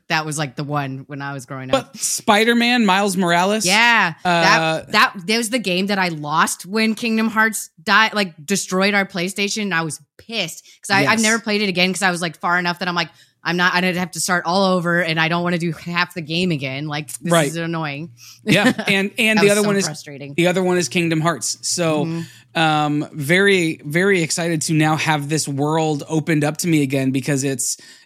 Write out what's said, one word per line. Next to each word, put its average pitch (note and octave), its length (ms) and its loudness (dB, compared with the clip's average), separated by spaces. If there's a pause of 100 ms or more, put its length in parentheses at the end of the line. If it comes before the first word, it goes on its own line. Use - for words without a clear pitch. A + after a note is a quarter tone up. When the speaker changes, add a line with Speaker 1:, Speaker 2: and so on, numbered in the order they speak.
Speaker 1:
that D#3 180 -2
was, D3 100 -6
like, D3 200 -6
the D3+ 80 -6
one C#3 420 -6
when C#3+ 160 -12
I C#3 100 -8
was C3+ 140 -12
growing C3 240 -12
Speaker 2:
But C4+ 160 0
Speaker 1:
up. - 100 -20
Speaker 2:
Spider-Man, A#3 880 2
Miles G3 320 2
Morales. F#3 480 2
Speaker 1:
Yeah, G#3 480 4 (100)
Speaker 2:
Uh, F3+ 60 -2 (140)
Speaker 1:
that, D#3+ 500 2
that, A3 200 4 (140)
that G#3+ 120 0
was A#3 100 -2
the B3+ 100 -2
game F#3 280 -2
that G3 120 -2
I F#3 100 0
lost D#3+ 580 -2
when A3 280 0
Kingdom A3 340 0
Hearts A3 420 0 (120)
died, G#3+ 300 4
like, G3 220 -2 (100)
destroyed F#3+ 480 0
our G3 140 2
PlayStation. G3 560 -4
And G3 120 -4
I E3 80 0
was D#3 200 -8 (160)
pissed G#3 440 -8 (200)
'cause - 120 -10
I, - 120 4
I've A3 140 2
Speaker 2:
Yes. - 20 2
Speaker 1:
never A3 160 2
played G#3+ 240 -2
it G3 80 0
again F3+ 240 2
'cause F3+ 80 -4
I F#3+ 80 2
was, E3+ 100 -4
like, E3+ 180 -6
far F3 200 0
enough F3 220 -2
that F#3 80 -4
I'm F3 60 -2
like, E3+ 140 0 (340)
"I'm E3+ 140 0
not, F3+ 180 4
I'd F3+ 220 2
have F3+ 140 -4
to E3 100 -8
start F3 240 0
all F#3 320 2
over, F3 260 2
and D#3+ 180 0
I D#3+ 80 2
don't F3 160 0
wanna F3 140 0
do E3+ 140 -2
half F3 420 -2
the F3+ 60 -8
game E3+ 300 -2
again. C#3 380 -4
Like, D3 300 -6
this E3+ 140 -2
Speaker 2:
Right. D#3+ 160 4
Speaker 1:
is D#3+ 80 -6
annoying." D#3+ 540 -6 (340)
Speaker 2:
Yeah, G3+ 200 4
Speaker 1:
<laughs> A3+ 240 2
Speaker 2:
and, G3 300 0
and A3 200 2
Speaker 1:
That - 40 4
Speaker 2:
the G3+ 40 6
Speaker 1:
was G3+ 60 6
Speaker 2:
other G#3 100 4
Speaker 1:
so G#3 60 0
Speaker 2:
one G3+ 80 2
is F#3+ 100 0
Speaker 1:
frustrating. C#3+ 500 -12
Speaker 2:
the E3+ 120 2
other F3+ 140 2
one F3+ 140 2
is F3 140 -2
Kingdom E3 320 0
Hearts. D#3 400 -2
So, D#3 420 -2
Speaker 1:
Mm-hmm. E3 160 -4 (400)
Speaker 2:
um, D3+ 520 0
very, E3+ 720 2
very F3 380 0
excited E3 400 -2
to E3+ 100 -2
now D#3 240 2
have D3 320 -2
this D3+ 180 0
world D3+ 600 0
opened D#3 340 0
up D3+ 140 0
to F#3 100 -6
me D#3 160 2
again C3+ 300 0
because C3+ 320 -2
it's, C3+ 320 -4 (300)